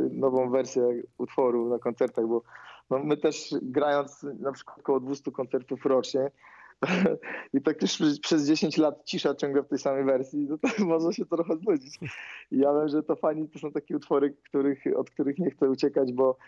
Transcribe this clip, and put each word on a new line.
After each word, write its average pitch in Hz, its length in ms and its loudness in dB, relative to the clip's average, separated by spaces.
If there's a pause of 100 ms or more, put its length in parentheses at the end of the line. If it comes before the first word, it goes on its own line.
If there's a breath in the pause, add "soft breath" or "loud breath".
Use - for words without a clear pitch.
(120)
nową 127 380 0
wersję 123 520 0 (160)
utworu 123 500 0
na 120 100 0
koncertach, 120 480 -2
bo, 117 160 0 (480 loud breath)
no, 131 80 0
my 147 180 0
też 151 460 -2
grając 143 600 0
na 139 300 -6
przykład - 260 -20
około 135 220 0
dwustu 131 320 -6
koncertów 127 540 -4
rocznie 135 440 0 (520 loud breath)
<laughs> - 720 -2
i 135 80 2
tak 156 200 -2
już 196 120 0
przez, 147 260 0
przez 151 260 2
dziesięć 156 320 2
lat 151 260 2
cisza 147 300 -2
ciągle 143 280 0
w 139 60 -18
tej 139 100 -2
samej 135 260 0
wersji, 135 460 0
no 156 80 -4
to 269 100 0 (100)
<laughs> 208 60 2
może 165 280 2
się 196 140 -4
trochę 165 300 -2
znudzić. 170 420 -2 (540 loud breath)
I 131 60 0
ja 143 160 6
wiem, 151 140 2
że 151 140 0
to 151 140 -2
fani 156 320 -2
to 151 100 -16
są 147 140 -8
takie 151 240 -4
utwory, 143 380 2 (140)
których, 139 360 0 (120)
od 131 140 -4
których 143 280 -2
nie 165 120 0
chcę 135 200 0
uciekać, 131 420 0
bo 131 240 2 (120)